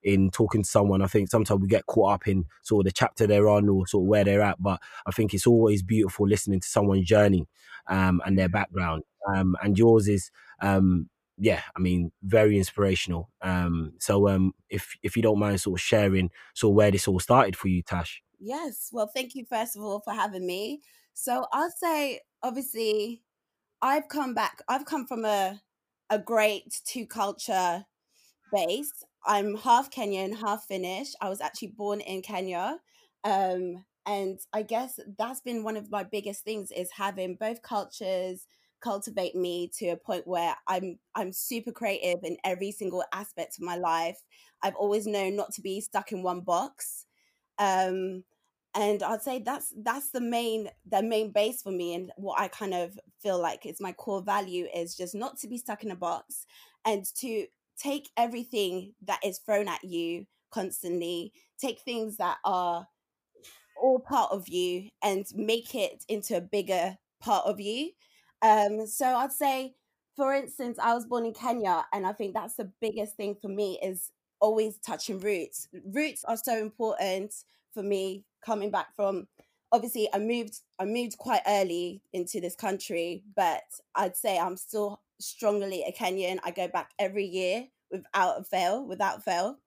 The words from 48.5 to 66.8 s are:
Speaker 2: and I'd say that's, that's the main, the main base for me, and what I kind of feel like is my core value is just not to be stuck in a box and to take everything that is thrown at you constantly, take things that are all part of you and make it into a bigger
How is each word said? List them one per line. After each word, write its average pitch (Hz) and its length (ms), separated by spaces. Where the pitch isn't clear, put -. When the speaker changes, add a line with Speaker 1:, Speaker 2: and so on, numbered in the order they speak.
Speaker 2:
and 208 280
I'd 214 200
say 254 220
that's, 269 380
that's 247 300
the 247 80
main, 233 480
the 202 120
main 220 300
base 214 280
for 196 120
me, 175 220
and 175 220
what 190 240
I 196 80
kind 196 240
of 180 260
feel 185 180
like 170 280
is 165 140
my 190 120
core 196 300
value 190 520
is 170 220
just 180 180
not 226 260
to 208 80
be 240 100
stuck 214 240
in 214 80
a 180 60
box - 500
and 202 180
to 226 280
take 285 400
everything 214 800
that 190 200
is 190 140
thrown 208 300
at 170 160
you 170 400
constantly, 175 800
take 262 200
things 220 380
that - 260
are 180 420
all 254 220
part 254 320
of 190 180
you 180 400
and 196 320
make 220 400
it - 340
into 208 280
a 175 40
bigger 185 560